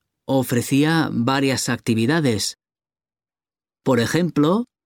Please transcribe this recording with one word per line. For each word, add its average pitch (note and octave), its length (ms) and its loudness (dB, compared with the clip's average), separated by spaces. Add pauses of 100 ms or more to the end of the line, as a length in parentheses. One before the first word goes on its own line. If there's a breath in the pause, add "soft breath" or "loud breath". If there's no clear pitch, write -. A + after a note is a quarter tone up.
(260)
ofrecía C3+ 840 0
varias C3 600 -2
actividades. A#2 880 -2 (1200)
Por B2+ 180 2
ejemplo, D#3+ 680 0 (200)